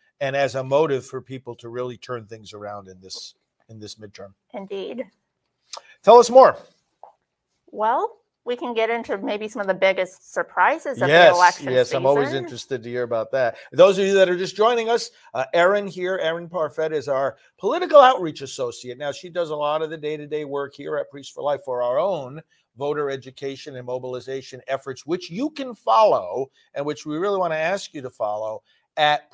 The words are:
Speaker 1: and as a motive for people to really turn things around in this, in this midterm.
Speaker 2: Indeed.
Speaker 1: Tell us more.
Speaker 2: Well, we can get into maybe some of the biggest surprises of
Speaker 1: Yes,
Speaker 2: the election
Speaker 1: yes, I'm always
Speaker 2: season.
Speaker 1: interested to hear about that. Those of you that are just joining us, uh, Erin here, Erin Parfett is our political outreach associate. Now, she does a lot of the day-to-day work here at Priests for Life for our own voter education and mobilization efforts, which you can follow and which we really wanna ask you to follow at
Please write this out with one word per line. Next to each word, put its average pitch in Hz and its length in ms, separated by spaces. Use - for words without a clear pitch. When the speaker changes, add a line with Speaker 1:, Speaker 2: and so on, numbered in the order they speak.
Speaker 1:
and 135 140
as 139 220
a 131 80
motive 139 420
for 131 140
people 127 340
to 117 140
really 123 280
turn 117 300
things 107 260
around 101 360
in 92 120
this, - 340
in 110 100
this 107 180
midterm. 101 360
Speaker 2:
Indeed. 202 520
Speaker 1:
Tell 226 160
us 233 100
more. 233 280
Speaker 2:
Well, 254 460
we 247 120
can 240 180
get 220 160
into 233 280
maybe 214 280
some 214 140
of 196 80
the 190 60
biggest 190 580
surprises 220 680
of 120 60
Speaker 1:
Yes, 170 220
Speaker 2:
the 180 60
election 175 340
Speaker 1:
yes, 127 220
I'm 117 120
always 139 260
Speaker 2:
season. 135 120
Speaker 1:
interested 123 400
to 117 60
hear 123 160
about 117 260
that. 127 280
Those 180 280
of 196 80
you 196 80
that 190 140
are 180 80
just 180 200
joining 226 320
us, 233 220
uh, 220 100
Erin 196 320
here, 180 340
Erin 165 280
Parfett 160 440
is 139 160
our 135 280
political 302 420
outreach 190 400
associate. 127 580
Now, 143 140
she 180 160
does 170 220
a 151 60
lot 147 260
of 156 80
the 160 80
day-to-day 151 480
work 139 280
here 151 220
at 139 140
Priests 139 220
for 135 120
Life 139 200
for 123 180
our 123 180
own 156 420
voter 143 320
education 135 680
and 123 100
mobilization 127 800
efforts, 135 400
which 180 240
you 247 200
can 262 260
follow 135 760
and 143 100
which 147 220
we 151 120
really 196 200
wanna 170 160
ask 170 400
you 147 80
to 123 80
follow 107 520
at 147 380